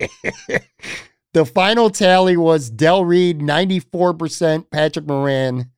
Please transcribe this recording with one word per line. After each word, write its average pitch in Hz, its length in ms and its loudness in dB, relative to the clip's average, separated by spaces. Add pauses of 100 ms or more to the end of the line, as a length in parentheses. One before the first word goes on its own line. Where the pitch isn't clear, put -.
<laughs> - 1300 -12
the 160 120 2
final 208 460 0
tally 185 460 4
was 160 340 2
Del 165 340 2
Reed, 175 380 2
ninety-four 180 720 -2
percent, 160 560 -4
Patrick 156 360 -4
Moran 131 720 -4